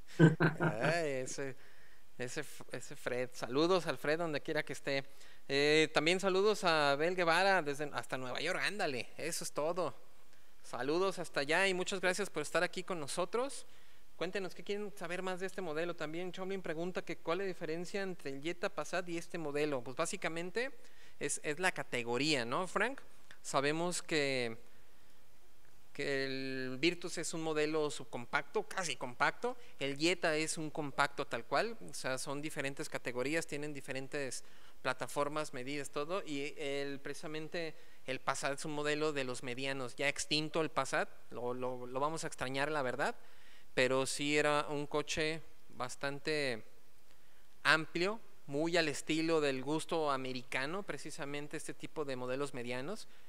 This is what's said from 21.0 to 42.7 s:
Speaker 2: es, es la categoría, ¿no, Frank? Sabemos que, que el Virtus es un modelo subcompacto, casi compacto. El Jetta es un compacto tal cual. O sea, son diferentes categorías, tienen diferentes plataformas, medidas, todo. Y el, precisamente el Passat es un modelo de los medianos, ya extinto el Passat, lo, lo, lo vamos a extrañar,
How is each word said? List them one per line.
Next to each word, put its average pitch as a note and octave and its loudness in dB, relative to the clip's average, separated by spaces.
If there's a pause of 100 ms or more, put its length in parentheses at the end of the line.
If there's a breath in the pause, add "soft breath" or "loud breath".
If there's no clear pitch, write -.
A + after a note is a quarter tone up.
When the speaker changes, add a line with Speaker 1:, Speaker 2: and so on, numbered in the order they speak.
Speaker 2:
es, D3 0
es D3+ 0
la F#3 4
categoría, B2+ 2
¿no, D3 0
Frank? A3 0 (420 soft breath)
Sabemos D#3+ 2
que, C3+ 0 (1400 soft breath)
que C#3 0
el C3 -2
Virtus E3+ 2
es D#3+ -2
un E3 -2
modelo D3+ 2
subcompacto, C#3+ -2
casi D#3+ -2
compacto. D3+ 0 (240 soft breath)
El C#3 0
Jetta E3 2
es D#3 0
un D#3 -2
compacto C#3+ 0
tal A#2 -4
cual. G3+ 2 (120)
O C#3+ -6
sea, C3 -2
son C#3+ -4
diferentes C#3+ -4
categorías, C3+ 0
tienen D3 -4
diferentes C3+ -4 (380 soft breath)
plataformas, C#3+ 0
medidas, C3+ -4
todo. E3 -2
Y C#3+ -4
el, C#3 -2
precisamente D#3 -4 (320 soft breath)
el C3 -2
Passat C#3 0
es - -4
un D#3 -2
modelo D3+ 2
de C#3 0
los B2+ -2
medianos, C3+ -2
ya C#3+ 2
extinto D3+ 2
el D3+ 0
Passat, D3+ 2 (220)
lo, B2 -2
lo, B2+ -2
lo B2+ -2
vamos D#3 2
a D#3+ -2
extrañar, C#3 0